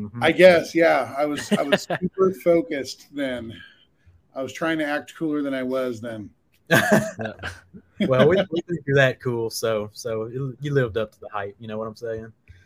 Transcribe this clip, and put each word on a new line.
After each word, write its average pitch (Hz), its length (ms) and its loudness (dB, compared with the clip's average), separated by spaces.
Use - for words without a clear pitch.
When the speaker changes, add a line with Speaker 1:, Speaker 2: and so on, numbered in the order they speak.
Speaker 1:
mm-hmm. 113 180 -6
Speaker 2:
I 165 80 6
guess, 170 440 8
yeah. 151 420 2
I 151 80 0
was, 147 260 -4
I 208 120 2
was 147 180 0
Speaker 3:
<laughs> - 180 -6
Speaker 2:
super 190 320 0
focused 165 720 0
then. 123 400 -6
I 135 80 -8
was 127 100 -10
trying 160 240 -2
to 151 80 -2
act 147 300 -6
cooler 151 260 -4
than 139 120 -4
I 131 100 -4
was 127 360 -4
then. 110 300 -12
Speaker 3:
Yeah. - 480 4
Speaker 1:
<laughs> 107 160 -8
Well, 131 200 4
we, 175 80 6
we 170 160 -2
think 170 180 -6
you're 139 120 2
that 131 240 4
cool, 117 280 -2
so, 110 440 -2
so 110 320 -6
you, 127 340 -8
you 143 140 -6
lived 120 240 2
up 110 160 -4
to - 80 -20
the 101 100 -16
hype. 101 260 -8
You 113 120 -16
know 107 80 -8
what 113 100 -6
I'm 110 80 -12
saying? 113 380 -10